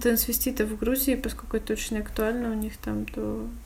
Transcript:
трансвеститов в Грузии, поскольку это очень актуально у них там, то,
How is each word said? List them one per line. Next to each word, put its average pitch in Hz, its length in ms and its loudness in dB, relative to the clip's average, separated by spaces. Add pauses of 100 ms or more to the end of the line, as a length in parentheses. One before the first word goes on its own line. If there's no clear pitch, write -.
трансвеститов 233 680 2
в 214 80 -4
Грузии, 262 380 2
поскольку - 420 -2
это 220 160 -2
очень 214 260 -2
актуально 226 520 0
у 220 40 0
них 214 220 -2
там, 214 280 -2
то, 220 400 -4 (200)